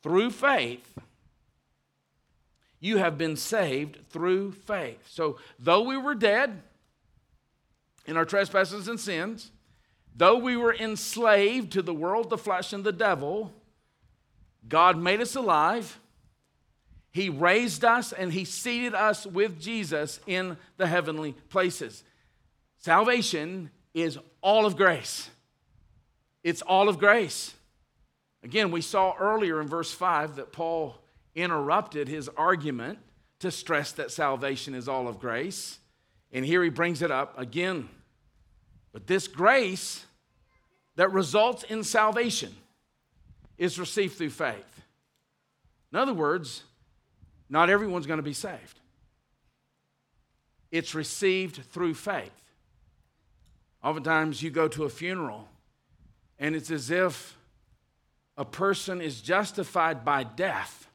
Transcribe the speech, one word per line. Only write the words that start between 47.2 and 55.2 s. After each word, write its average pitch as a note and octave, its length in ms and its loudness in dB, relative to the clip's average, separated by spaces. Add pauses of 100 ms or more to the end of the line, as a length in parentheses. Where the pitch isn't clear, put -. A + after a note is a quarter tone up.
not E3 220 4
everyone's G3 360 2
gonna D#3 160 -4
be C#3+ 100 -6
saved. - 480 -12 (1900)
It's E3 220 -4
received F#3 760 -2
through E3+ 240 -2
faith. D#3 380 -6 (1500)
Oftentimes D#3 600 0
you E3 80 -4
go D#3+ 160 2
to D3+ 180 -2
a C#3 60 -4
funeral D3+ 580 -8 (880)